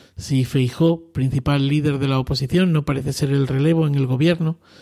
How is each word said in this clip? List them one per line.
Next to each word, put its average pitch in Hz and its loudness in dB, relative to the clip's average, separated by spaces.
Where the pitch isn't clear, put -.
si 131 0
Feijóo, 165 0
principal 139 0
líder 147 0
de 139 0
la 135 0
oposición, 147 0
no 151 2
parece 139 -4
ser 135 -2
el 139 2
relevo 156 2
en 143 0
el 135 2
gobierno, 160 0